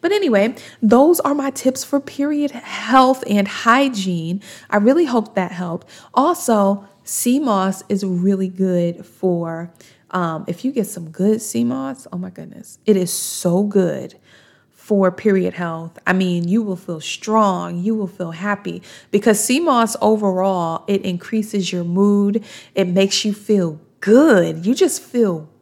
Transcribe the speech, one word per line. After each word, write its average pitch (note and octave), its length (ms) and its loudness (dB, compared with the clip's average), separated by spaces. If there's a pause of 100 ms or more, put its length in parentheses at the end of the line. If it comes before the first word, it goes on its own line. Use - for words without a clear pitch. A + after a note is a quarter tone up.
But E4+ 100 0
anyway, C4 440 2 (260)
those C4+ 400 6
are C#4+ 120 0
my C#4 180 -2
tips C4 340 -2
for C#4+ 160 -2
period D4 500 -4
health C4 760 2
and G3+ 200 2
hygiene. G3 920 0 (280)
I - 60 -2
really C4 300 4
hope A#3+ 300 -2
that F3+ 180 -4
helped. F3 340 -8 (260)
Also, A3 720 2 (200)
sea - 340 -2
moss G3 480 0
is G3+ 160 -2
really F#3+ 460 0
good F3+ 560 -2
for, E3+ 680 -4 (380)
um, E3 380 -4
if F3 160 -8
you C4+ 80 -2
get G#3+ 140 -2
some E3 220 -12
good G#3 320 0
sea A#3 220 -4
moss, C4 480 -6
oh F3+ 60 -10
my F#3 120 -10
goodness, - 560 -20
it G#3 120 4
is F3+ 140 -2
so - 520 -2
good F3+ 520 -2 (540)
for F#3+ 420 0
period F#3 420 0
health. E3 520 -8
I - 60 2
mean, F3+ 360 0
you G#3+ 140 2
will G#3 140 -4
feel F3 240 -10
strong, F3+ 800 0
you G#3+ 160 -2
will G#3+ 100 -4
feel F3 260 -8
happy, F#3 520 -6 (280)
because G#3 300 2
sea C4 200 0
moss A#3 400 2
overall, F#3+ 840 0
it G3 160 0
increases G3 680 -4
your F3 140 -4
mood. G3+ 580 2 (320)
It F#3 140 0
makes G3 340 2
you G#3 100 -2
feel F3+ 460 -2 (220)
good. F#3+ 680 4
You B3 80 2
just - 260 0
feel F#3 480 -2 (120)